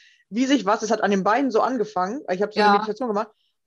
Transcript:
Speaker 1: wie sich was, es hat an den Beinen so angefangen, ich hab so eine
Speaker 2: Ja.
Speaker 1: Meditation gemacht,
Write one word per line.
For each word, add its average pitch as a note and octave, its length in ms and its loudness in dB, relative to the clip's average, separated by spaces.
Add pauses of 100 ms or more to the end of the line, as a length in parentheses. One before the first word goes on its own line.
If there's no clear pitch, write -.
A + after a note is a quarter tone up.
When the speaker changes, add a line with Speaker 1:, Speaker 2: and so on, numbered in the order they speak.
(300)
Speaker 1:
wie A#3+ 160 0
sich C4 180 2
was, G#3 180 0
es G#3+ 80 -6
hat G#3+ 120 0
an G3 80 2
den G3 140 0
Beinen A#3+ 260 2
so G#3+ 100 2
angefangen, G#3+ 720 -2
ich F#3 100 -2
hab G#3 140 -4
so G#3+ 60 0
eine G#3 60 4
Speaker 2:
Ja. G#3 40 6
Speaker 1:
Meditation G#3 380 0
gemacht, G#3+ 200 -4 (380)